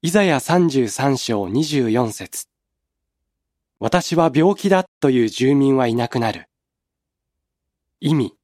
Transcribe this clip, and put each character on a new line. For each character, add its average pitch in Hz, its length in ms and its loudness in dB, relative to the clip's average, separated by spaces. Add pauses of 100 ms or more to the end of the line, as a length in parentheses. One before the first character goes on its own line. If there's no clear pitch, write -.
イ 165 100 -4
ザ 208 100 4
ヤ 160 160 2
三 170 300 2
十 131 200 0
三 135 300 -2
章 101 300 -4
二 127 160 -2
十 139 260 -2
四 113 220 0
節。 - 340 -14 (1300)
私 170 340 -2
は 165 180 4
病 165 220 2
気 202 140 -4
だ 185 160 2 (160)
と 139 100 2
い 123 140 4
う 110 40 0
住 131 280 0
民 135 200 2
は 127 120 0
い 113 80 -2
な 117 100 -2
く 123 140 -4
な 113 100 -2
る。 - 180 -14 (1500)
意 151 160 0
味。 123 300 -2